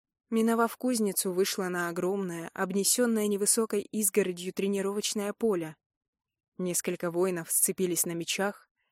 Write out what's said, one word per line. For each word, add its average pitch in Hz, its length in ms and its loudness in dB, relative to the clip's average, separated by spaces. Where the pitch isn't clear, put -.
Миновав 226 460 2
кузницу, 214 560 0
вышла 185 360 0
на 175 200 -2
огромное, 175 680 -4
обнесенное 208 720 2
невысокой 208 560 2
изгородью 185 720 0
тренировочное 202 800 -2
поле. 175 440 -2
Несколько 180 540 -2
воинов 175 400 0
сцепились 180 560 2
на 170 60 -4
мечах, 190 580 -4